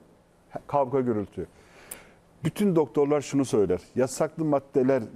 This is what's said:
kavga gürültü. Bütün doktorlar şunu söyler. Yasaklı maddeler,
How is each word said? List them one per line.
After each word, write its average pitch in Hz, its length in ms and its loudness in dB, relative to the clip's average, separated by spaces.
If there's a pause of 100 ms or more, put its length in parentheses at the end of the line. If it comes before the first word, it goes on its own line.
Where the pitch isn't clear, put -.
(680)
kavga 139 340 0
gürültü. 104 460 -4 (960)
Bütün 190 320 0
doktorlar 147 460 2
şunu 139 240 0
söyler. 92 360 2 (140)
Yasaklı 151 500 -2
maddeler, 135 580 2 (120)